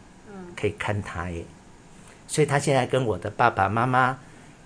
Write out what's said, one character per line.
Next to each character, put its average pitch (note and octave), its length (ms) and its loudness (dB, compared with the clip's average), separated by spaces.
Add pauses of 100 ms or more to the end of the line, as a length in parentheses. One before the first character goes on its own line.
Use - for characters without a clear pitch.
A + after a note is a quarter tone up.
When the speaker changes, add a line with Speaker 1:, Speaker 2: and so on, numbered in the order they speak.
(300)
Speaker 1:
嗯。 F#3+ 260 -16
Speaker 2:
可 - 120 -4
以 F#2+ 100 0
看 G#2 240 -4
他 F2+ 300 -8
耶。 E2+ 120 -8 (840)
所 - 140 0
以 D3 40 6
他 C3+ 140 2
现 D3 140 2
在 B2+ 120 4
跟 C3+ 180 0
我 G2+ 140 0
的 G#2 120 -6
爸 A#2+ 200 4
爸 G2 180 2
妈 A2+ 200 2
妈、 B2+ 320 2 (460)